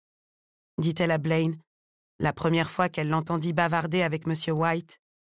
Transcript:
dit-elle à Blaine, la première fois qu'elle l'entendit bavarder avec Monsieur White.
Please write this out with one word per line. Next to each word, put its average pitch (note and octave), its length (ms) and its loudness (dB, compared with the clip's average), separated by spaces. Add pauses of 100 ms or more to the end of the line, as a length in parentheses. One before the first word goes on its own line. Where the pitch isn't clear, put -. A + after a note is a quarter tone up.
(760)
dit-elle E3 340 0
à D#3+ 60 2
Blaine, D#3+ 400 0 (640)
la D3+ 120 2
première E3 380 0
fois F3+ 200 0
qu'elle D3+ 200 -4
l'entendit D#3+ 440 -2
bavarder E3+ 500 2
avec D#3+ 240 -2
Monsieur D#3+ 260 -2
White. E3 480 -2 (220)